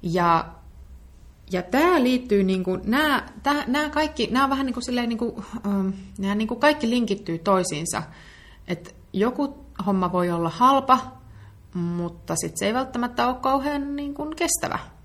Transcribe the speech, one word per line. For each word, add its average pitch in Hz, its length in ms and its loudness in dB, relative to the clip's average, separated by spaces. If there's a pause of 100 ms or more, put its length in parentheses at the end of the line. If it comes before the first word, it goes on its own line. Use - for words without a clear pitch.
Ja, 170 440 2 (1040)
ja 185 100 0
tää 302 420 4
liittyy 247 400 2
niinku, 185 400 0
nää, 277 460 0 (140)
tää, 294 240 0
nää 294 220 0
kaikki, 302 420 0
nää 254 120 4
on 269 60 2
vähän 269 160 0
niinku 247 160 -4
silleen 240 280 -2
niinku, 226 340 -4 (220)
ähm, 196 240 2 (280)
nää 196 180 0
niinku 220 200 0
kaikki 285 340 4
linkittyy 202 480 0
toisiinsa. 165 680 0 (640)
Et - 280 -8 (180)
joku 247 520 -2 (200)
homma 190 260 2
voi 180 200 2
olla 170 180 0
halpa, 254 500 4 (760)
mutta 175 600 -4
sit 160 220 -4
se 196 80 -2
ei 208 80 2
välttämättä 247 540 -2
oo 254 60 0
kauhean 277 600 0
niinku 285 300 -6 (100)
kestävä. - 440 -2 (240)